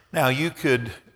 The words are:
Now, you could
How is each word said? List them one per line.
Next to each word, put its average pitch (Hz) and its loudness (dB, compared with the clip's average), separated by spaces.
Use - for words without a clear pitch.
Now, 151 2
you 147 0
could 123 0